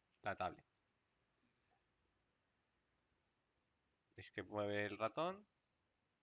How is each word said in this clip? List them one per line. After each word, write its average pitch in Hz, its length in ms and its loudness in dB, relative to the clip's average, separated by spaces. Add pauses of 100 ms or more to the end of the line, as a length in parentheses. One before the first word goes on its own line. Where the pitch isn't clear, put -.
(200)
la 98 160 0
tablet. - 300 -4 (3500)
Es 107 160 -12
que 101 100 -2
mueve 104 420 2
el 101 140 -2
ratón 170 500 0 (720)